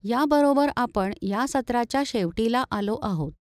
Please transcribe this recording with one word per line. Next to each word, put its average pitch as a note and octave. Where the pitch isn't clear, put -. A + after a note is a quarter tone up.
याबरोबर C#4+
आपण G#3
या G3+
सत्राच्या B3
शेवटीला A3+
आलो G#3
आहोत. D#3+